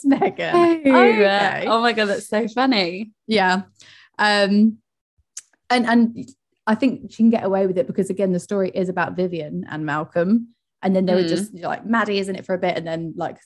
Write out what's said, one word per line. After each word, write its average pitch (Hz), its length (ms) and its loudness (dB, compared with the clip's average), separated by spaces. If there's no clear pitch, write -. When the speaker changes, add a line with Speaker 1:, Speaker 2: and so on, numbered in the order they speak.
Speaker 1:
Meghan." 277 460 0
Speaker 2:
Oh, 254 160 4
Speaker 1:
Okay. 202 640 2
Speaker 2:
oh 226 140 0
my 233 120 0
God, 214 140 -2
that's 202 220 -4
so 220 180 -2
funny. 220 640 -2
Speaker 1:
Yeah. 190 360 0
Um, 208 600 2
and, 240 180 2
and 233 420 2
I 214 80 2
think - 340 -2
she - 60 -20
can 226 140 4
get 226 140 0
away 196 220 2
with 185 100 0
it 175 120 0
because, 190 220 -2
again, 190 220 0
the 175 60 0
story 190 340 -2
is 185 160 -2
about 180 280 -4
Vivian 175 520 -4
and 156 160 -8
Malcolm. 170 640 0
And 190 120 0
then 185 120 2
there 180 100 2
were 185 80 4
Speaker 2:
Mm. 165 40 -2
Speaker 1:
just, 185 260 -4
like, 165 300 -8
Maddie 208 360 -2
is 196 80 -6
in 190 80 -6
it - 100 -14
for 190 80 -2
a 180 40 -4
bit. 180 180 -2
And 165 100 -8
then, 165 300 -8
like, 165 300 -8